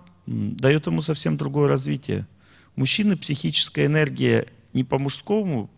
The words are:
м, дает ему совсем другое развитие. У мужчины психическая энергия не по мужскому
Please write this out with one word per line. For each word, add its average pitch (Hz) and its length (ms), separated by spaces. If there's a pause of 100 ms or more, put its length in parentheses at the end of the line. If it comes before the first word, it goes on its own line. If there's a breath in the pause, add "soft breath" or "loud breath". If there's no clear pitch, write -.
(260)
м, 110 300
дает 147 300
ему 165 160
совсем 156 340
другое 143 320
развитие. 135 580 (500 soft breath)
У - 40
мужчины 202 360
психическая - 680
энергия 131 600 (280)
не 131 100
по 135 140
мужскому 139 800